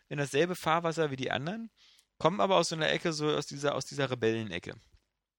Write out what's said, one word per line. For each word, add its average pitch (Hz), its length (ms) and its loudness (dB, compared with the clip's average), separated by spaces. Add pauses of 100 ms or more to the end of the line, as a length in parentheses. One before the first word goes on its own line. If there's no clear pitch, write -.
in 147 80 -6
dasselbe 147 380 2
Fahrwasser 160 560 0
wie 135 40 -6
die 127 140 -4
anderen, 208 400 -4 (480)
kommen 185 220 2
aber 190 180 6
aus 170 120 4
so 170 60 -4
einer 156 140 0
Ecke, 160 240 0
so 151 160 0
aus 147 160 0
dieser, 143 300 -2
aus 131 100 -4
dieser 139 240 -4
Rebellenecke. 110 640 -2 (640)